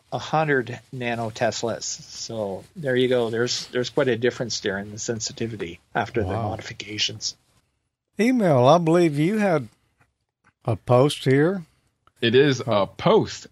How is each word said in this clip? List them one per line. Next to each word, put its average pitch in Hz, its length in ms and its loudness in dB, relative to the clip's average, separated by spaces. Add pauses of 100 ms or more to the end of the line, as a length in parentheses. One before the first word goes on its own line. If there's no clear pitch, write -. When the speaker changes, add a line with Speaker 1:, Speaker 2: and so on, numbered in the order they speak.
(120)
Speaker 1:
a 123 80 -6
hundred 131 600 -2 (160)
nanoteslas. 117 880 -4
So 98 800 -10 (120)
there 139 200 -2
you 127 120 2
go. 120 240 0
There's, 117 360 -4
there's 123 220 -4
quite 143 180 0
a 117 100 0
difference 120 420 -2
there 98 180 -4
in 104 140 -10
the 107 80 -14
sensitivity 110 800 -8 (160)
after 113 260 -2
the 92 80 -2
Speaker 2:
Wow. 110 200 -4
Speaker 1:
modifications. 107 840 -8 (840)
Speaker 2:
Email, 196 480 4
I 160 100 8
believe 165 400 4
you 180 220 2
had 160 280 0 (1000)
a 113 100 0
post 127 500 4
here. 156 380 2 (580)
Speaker 3:
It 117 140 2
is 135 300 4
a 104 200 2
post, - 680 0